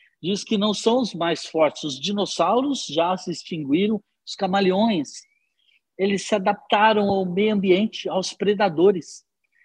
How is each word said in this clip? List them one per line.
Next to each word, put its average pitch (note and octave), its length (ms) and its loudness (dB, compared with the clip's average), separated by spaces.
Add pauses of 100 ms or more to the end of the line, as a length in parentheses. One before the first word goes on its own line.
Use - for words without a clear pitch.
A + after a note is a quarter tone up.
(220)
diz F#3+ 220 -2
que A3 140 0
não G#3+ 160 0
são A#3 260 0
os A3+ 140 -4
mais E3+ 320 -2
fortes. D#3 380 0
Os C3+ 160 -6
dinossauros G3+ 880 -2
já E3+ 280 0
se - 140 -10
extinguiram, E3+ 720 -2 (240)
os - 80 -12
camaleões, F#3+ 760 0 (920)
eles G3 280 0
se - 80 -2
adaptaram G#3 760 2
ao G3 160 0
meio G3+ 280 0
ambiente, F#3+ 540 0
aos F3+ 240 -4
predadores, F#3+ 920 0 (400)